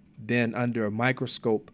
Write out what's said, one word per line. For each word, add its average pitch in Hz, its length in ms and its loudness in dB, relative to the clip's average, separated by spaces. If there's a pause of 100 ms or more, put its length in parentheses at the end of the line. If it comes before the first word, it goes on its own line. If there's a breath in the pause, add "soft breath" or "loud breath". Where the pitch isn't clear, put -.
(260)
been 117 280 2
under 120 300 0
a 101 60 0
microscope. 117 840 0